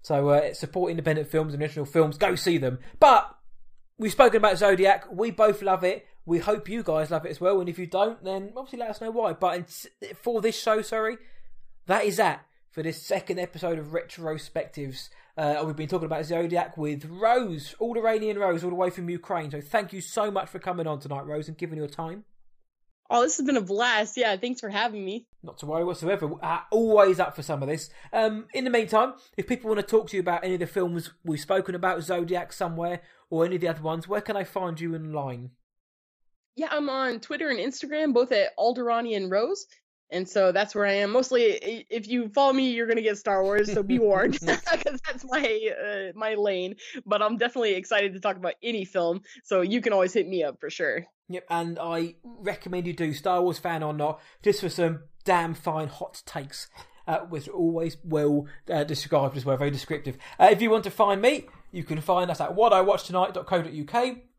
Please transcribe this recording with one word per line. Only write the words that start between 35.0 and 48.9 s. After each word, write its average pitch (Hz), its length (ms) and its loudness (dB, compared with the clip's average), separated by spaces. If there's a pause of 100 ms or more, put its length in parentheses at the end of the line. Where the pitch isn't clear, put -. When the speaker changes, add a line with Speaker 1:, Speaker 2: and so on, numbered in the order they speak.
Speaker 2:
Yeah, 302 160 -4
I'm 294 180 -2
on 254 300 -2
Twitter 302 300 -6
and 226 100 -2
Instagram, 285 520 -2
both 247 200 2
at 202 260 0
Alderanian 233 720 0
Rose. 240 340 0 (460)
And 180 180 -4
so 190 240 4
that's 202 220 0
where 202 120 2
I 196 80 2
am. 202 180 0
Mostly, 240 400 4 (100)
i-, 220 260 -8
if 214 200 -6
you 233 220 -2
follow 269 220 4
me, 262 200 2
you're 233 160 -2
gonna 220 140 2
get 208 140 0
Star 196 260 0
Wars, 208 300 2
so 202 100 0
be 240 160 0
warned, 202 420 4
<laughs> - 0 -
Speaker 1:
<laughs> - 60 -6
Speaker 2:
'cause 330 600 -2
that's 269 180 -8
my, 226 460 -2
uh, 196 480 -6
my 220 160 -2
lane. 196 400 0 (320)
But 208 160 2
I'm 214 160 0
definitely 240 360 0
excited 202 400 0
to 190 60 -12
talk 190 160 -2
about 180 260 -4
any 226 220 -4
film, 180 380 -2 (220)